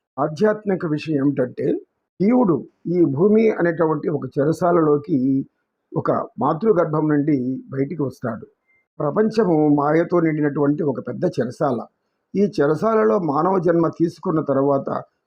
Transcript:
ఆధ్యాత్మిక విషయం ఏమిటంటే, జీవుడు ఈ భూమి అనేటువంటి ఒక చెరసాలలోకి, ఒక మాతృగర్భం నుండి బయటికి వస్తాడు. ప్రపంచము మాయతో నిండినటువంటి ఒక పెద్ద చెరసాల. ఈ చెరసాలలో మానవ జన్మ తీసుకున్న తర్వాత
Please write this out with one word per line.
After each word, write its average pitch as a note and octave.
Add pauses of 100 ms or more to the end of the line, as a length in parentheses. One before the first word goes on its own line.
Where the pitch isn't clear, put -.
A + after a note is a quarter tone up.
(220)
ఆధ్యాత్మిక F#3
విషయం D3+
ఏమిటంటే, C3+ (480)
జీవుడు G3+ (200)
ఈ E3+
భూమి G#3
అనేటువంటి D#3+
ఒక C3+ (140)
చెరసాలలోకి, D3 (520)
ఒక A#2+
మాతృగర్భం D#3
నుండి C#3
బయటికి C#3
వస్తాడు. A#2+ (520)
ప్రపంచము E3
మాయతో D3+
నిండినటువంటి D3+
ఒక C#3+
పెద్ద A#2+
చెరసాల. B2+ (500)
ఈ G3 (100)
చెరసాలలో G#3+
మానవ E3
జన్మ E3+
తీసుకున్న D#3+
తర్వాత C#3 (240)